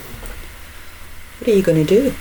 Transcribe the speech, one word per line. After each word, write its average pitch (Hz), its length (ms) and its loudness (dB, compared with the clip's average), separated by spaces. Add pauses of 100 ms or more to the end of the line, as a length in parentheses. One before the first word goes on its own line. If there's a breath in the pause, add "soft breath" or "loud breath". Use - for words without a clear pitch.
(1400)
What - 80 -4
are 214 80 6
you 190 60 6
gonna 160 200 4
do? 202 380 4